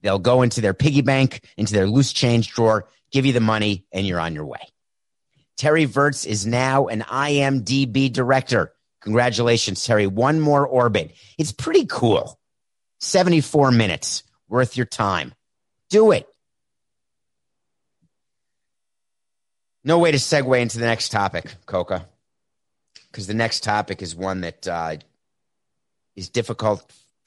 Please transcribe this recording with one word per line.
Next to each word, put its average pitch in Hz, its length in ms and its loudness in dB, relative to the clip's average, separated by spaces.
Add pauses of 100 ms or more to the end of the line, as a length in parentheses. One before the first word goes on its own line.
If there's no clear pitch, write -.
They'll 98 180 -2
go 123 220 4
into 120 200 0
their 98 120 0
piggy 143 280 2
bank, 135 540 0
into 104 180 -4
their 98 140 2
loose 127 240 2
change 120 380 0
drawer, 110 380 0 (240)
give 135 160 2
you 135 60 2
the 120 60 2
money, 107 520 0
and 98 160 -4
you're 87 120 -4
on 82 140 -6
your 76 120 -8
way. - 260 -16 (840)
Terry 156 300 2
Virts 139 400 0
is 104 220 -4
now 131 400 0
an 110 200 -6
I 143 260 -2
M 135 300 0
D 135 220 0
B 131 240 0
director. 123 640 0 (280)
Congratulations, 117 840 0
Terry. 107 200 2
One 123 340 0
More 143 280 2
Orbit. 110 480 0 (220)
It's 156 140 -4
pretty 320 340 0
cool. - 540 -2 (600)
Seventy-four 160 720 2
minutes 107 520 0 (260)
worth 120 260 0
your 123 120 -4
time. 92 460 -2 (560)
Do 214 220 6
it. - 160 0 (3500)
No 165 160 2
way 170 120 4
to 143 60 4
segue 131 420 2
into 117 200 -4
the 117 60 -2
next 113 240 -2
topic, 98 460 -4 (100)
Coca, 90 440 -6 (1040)
'cause 98 140 -12
the 104 60 -6
next 113 300 -2
topic 104 380 -2
is 85 120 -12
one 95 280 -6
that, 85 260 -10
uh, 82 300 -6 (1160)
is 92 120 -16
difficult 110 640 -4 (360)